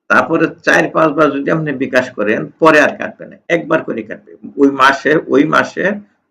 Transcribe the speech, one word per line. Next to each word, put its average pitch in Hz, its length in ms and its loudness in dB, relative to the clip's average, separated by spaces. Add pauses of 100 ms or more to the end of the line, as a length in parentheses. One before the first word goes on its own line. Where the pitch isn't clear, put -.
তারপরে 160 360 2 (160)
চার 160 280 2
পাঁচবার 156 420 2
যদি 139 200 -4
আপনি 156 220 -2
বিকাশ 127 380 -2
করেন, 110 300 -2 (180)
পরে 156 220 6
আর - 160 2
কাটবে - 280 -12
না, - 100 -20 (120)
একবার 160 360 -2
করে 113 200 -8
কাটবে। - 280 -18 (260)
ওই 139 140 6
মাসে, 135 400 2 (160)
ওই 135 160 4
মাসে 156 400 -2 (480)